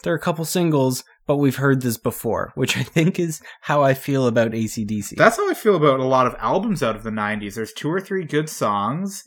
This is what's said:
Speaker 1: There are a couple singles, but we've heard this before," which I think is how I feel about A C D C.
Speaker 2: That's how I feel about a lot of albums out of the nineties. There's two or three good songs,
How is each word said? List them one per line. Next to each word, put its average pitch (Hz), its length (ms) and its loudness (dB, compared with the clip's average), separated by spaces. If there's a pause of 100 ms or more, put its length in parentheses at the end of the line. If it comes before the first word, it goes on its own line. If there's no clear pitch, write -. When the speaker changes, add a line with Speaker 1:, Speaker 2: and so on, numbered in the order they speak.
Speaker 1:
There 175 100 0
are 160 40 0
a - 40 -4
couple 165 240 -2
singles, 151 580 2 (240)
but 143 100 2
we've 139 200 2
heard 135 240 4
this 120 160 -2
before," 107 580 -4
which - 220 -2
I 131 60 -2
think 170 360 2
is 170 220 -4 (200)
how 147 220 2
I 135 120 6
feel 135 320 0
about 113 280 2
A 113 120 0
C 110 180 -6
D 104 160 -4
C. - 160 -10
Speaker 2:
That's 202 200 4
how 403 120 0
I 349 60 0
feel 208 200 2
about 147 240 4
a 131 60 0
lot 127 220 4
of 117 120 -2
albums 185 420 0
out 113 140 0
of 107 80 -14
the 110 80 -6
nineties. 104 440 -4
There's 110 180 -8
two - 160 -6
or 180 100 -2
three 190 240 -6
good 156 240 -2
songs, 127 800 -2